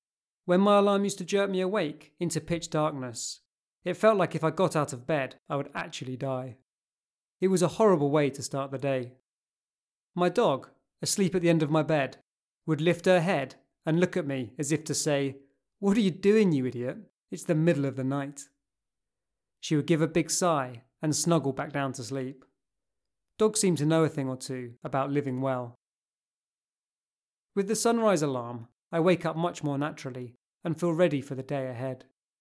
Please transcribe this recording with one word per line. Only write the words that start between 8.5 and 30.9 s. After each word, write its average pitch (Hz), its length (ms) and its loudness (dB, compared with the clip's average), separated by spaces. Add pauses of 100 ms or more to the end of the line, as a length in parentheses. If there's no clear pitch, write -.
the 135 60 -8
day. 127 360 -4 (1000)
My 175 140 2
dog, 170 400 2 (320)
asleep 180 320 0
at 180 80 0
the 170 80 4
end 165 140 4
of 143 80 0
my 160 100 4
bed, 143 360 0 (480)
would 156 140 0
lift 170 280 0
her 180 120 6
head 160 360 -2 (300)
and 160 140 2
look 180 160 0
at - 120 -2
me 131 300 -6
as 143 140 -4
if 156 140 -2
to 147 80 -4
say, 139 440 0 (420)
"What 202 180 2
are 240 40 4
you 190 100 4
doing, 202 420 4
you 127 120 0
idiot? 123 320 -6 (320)
It's 180 140 -10
the 170 120 0
middle 156 280 2
of 135 140 -4
the 131 80 -4
night." 139 420 -6 (1120)
She - 160 -2
would 147 120 0
give 160 140 2
a 160 60 2
big 160 240 -2
sigh 135 520 -2 (180)
and 151 120 0
snuggle 147 380 2
back 143 220 -8
down 139 200 -2
to 127 100 -10
sleep. 131 420 -8 (920)
Dogs 214 220 2
seem 180 180 4
to 143 80 0
know 160 180 4
a 151 60 2
thing 139 200 -4
or 127 80 -6
two 127 460 -10
about 139 260 -2
living 135 320 -2
well. 127 340 -4 (1800)
With 196 120 0
the 220 80 0
sunrise 220 460 2
alarm, 120 460 -4 (240)
I 170 80 0
wake 170 260 4
up 151 100 -2
much 170 280 -4
more 143 140 -2
naturally 127 580 -8 (280)
and 165 160 -4
feel 170 140 0